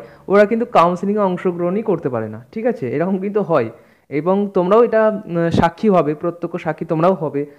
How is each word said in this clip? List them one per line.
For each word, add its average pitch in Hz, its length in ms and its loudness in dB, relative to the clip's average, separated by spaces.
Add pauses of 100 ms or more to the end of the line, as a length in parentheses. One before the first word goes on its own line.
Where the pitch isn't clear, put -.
(280)
ওরা 202 160 6
কিন্তু 226 220 0
কাউন্সেলিংয়ে 190 560 2
অংশগ্রহণই 180 600 -2
করতে 170 260 -2
পারে 113 200 -4
না, 110 240 -14
ঠিক 220 140 -6
আছে? 143 220 -2
এরকম 170 300 -2
কিন্তু 208 240 -2
হয় 143 280 0 (380)
এবং 185 460 -2
তোমরাও 190 300 4
এটা, 220 400 0
উম, 170 260 -2
সাক্ষী 170 380 2
হবে, 160 260 2
প্রত্যক্ষ 170 420 -6
সাক্ষী 165 280 -6
তোমরাও 170 300 0
হবে। 143 320 -4 (120)